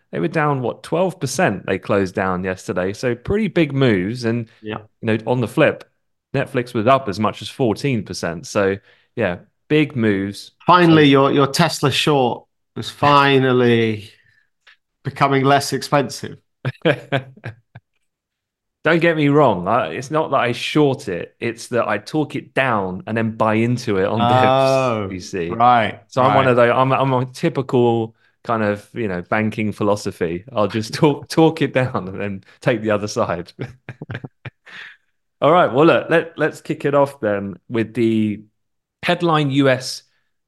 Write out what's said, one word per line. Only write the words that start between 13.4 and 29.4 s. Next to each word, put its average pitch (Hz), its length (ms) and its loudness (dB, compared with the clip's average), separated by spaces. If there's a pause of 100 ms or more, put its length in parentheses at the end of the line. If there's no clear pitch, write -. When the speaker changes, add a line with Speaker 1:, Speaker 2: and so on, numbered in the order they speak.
Speaker 2:
becoming 139 420 0
less 139 300 2
expensive. 127 640 -4 (240)
Speaker 1:
<laughs> - 220 -6 (2000)
Don't 160 160 2
get 165 140 2
me 147 140 2
wrong. 113 400 4
I, 104 200 0
it's 117 220 -10
not 156 200 -2
that 131 100 0
I 120 120 -2
short 135 560 0
it. 85 300 -8
It's 117 300 -8
that 117 180 -2
I 107 120 -2
talk 147 360 -6
it - 200 -10
down 101 520 -2
and 110 80 -6
then 113 180 -2
buy 110 240 0
into 117 420 0
it 95 80 2
on 107 160 -2
Speaker 2:
Oh, 131 800 2
Speaker 1:
dips, 98 100 -8
you 90 80 -8
see. 87 300 -6
Speaker 2:
right, 117 560 2
Speaker 1:
So 127 160 -2
I'm 131 60 4
Speaker 2:
right. - 80 2
Speaker 1:
one 131 120 2
of 120 80 4
those, 120 180 4
I'm, 131 180 2
I'm 131 200 0
a 127 140 -2
typical 123 880 -2 (300)
kind 113 180 -2
of, 104 320 -2
you 113 140 -4
know, 90 120 -6
banking 107 520 -2